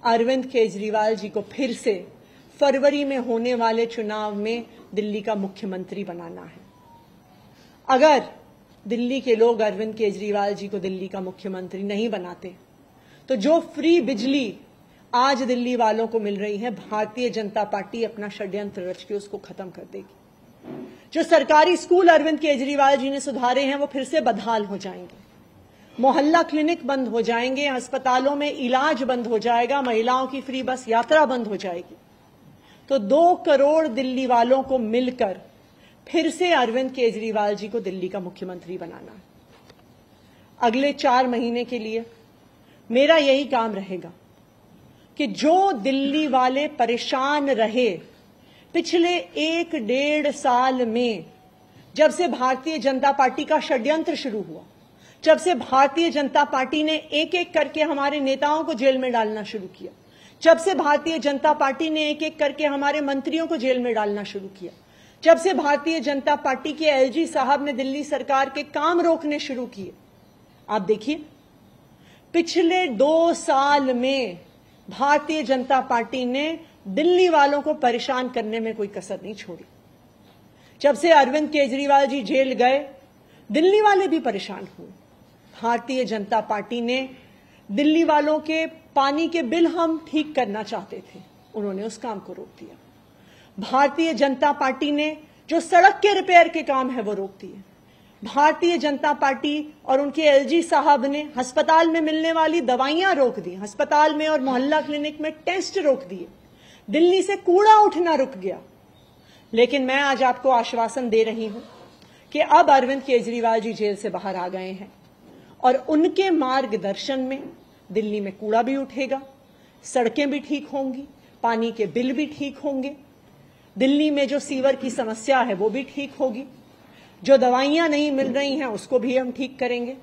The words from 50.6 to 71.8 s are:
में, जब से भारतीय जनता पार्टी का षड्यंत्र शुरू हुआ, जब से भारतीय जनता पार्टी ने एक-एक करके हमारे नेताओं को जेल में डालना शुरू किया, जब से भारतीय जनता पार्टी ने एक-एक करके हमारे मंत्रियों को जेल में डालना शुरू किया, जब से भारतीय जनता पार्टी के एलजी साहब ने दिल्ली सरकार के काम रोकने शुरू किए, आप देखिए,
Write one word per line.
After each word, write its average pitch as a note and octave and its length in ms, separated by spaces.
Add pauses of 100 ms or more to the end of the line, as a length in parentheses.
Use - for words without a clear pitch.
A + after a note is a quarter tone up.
में, A3+ 380 (720)
जब D4+ 140
से F4 180
भारतीय C4 500
जनता C4+ 340
पार्टी C#4 320
का D#4 160
षड्यंत्र D4+ 540
शुरू A3 280
हुआ, D#3+ 200 (600)
जब D#4 140
से F4 160
भारतीय C#4 560
जनता C#4+ 340
पार्टी C#4 380
ने D#4 140
एक-एक D#4+ 580
करके D4+ 280
हमारे C#4+ 380
नेताओं D4 440
को E4 100
जेल C4 240
में B3+ 140
डालना G#3+ 300
शुरू G3 240
किया, - 260 (500)
जब E4 160
से F#4+ 160
भारतीय D4+ 440
जनता C#4+ 340
पार्टी D4 380
ने D#4 180
एक-एक D4+ 300
करके D4 280
हमारे C#4+ 340
मंत्रियों C#4+ 460
को D#4+ 100
जेल B3+ 220
में A#3+ 160
डालना G#3 300
शुरू G3 220
किया, - 260 (520)
जब E4 120
से F#4 180
भारतीय D4 460
जनता C#4+ 360
पार्टी C#4+ 360
के D#4 120
एलजी C#4 420
साहब C#4 380
ने D4 80
दिल्ली C4+ 320
सरकार C#4 460
के D4 120
काम E4 380
रोकने D#4 380
शुरू B3+ 280
किए, G3 260 (760)
आप G#3+ 120
देखिए, A3 400 (1080)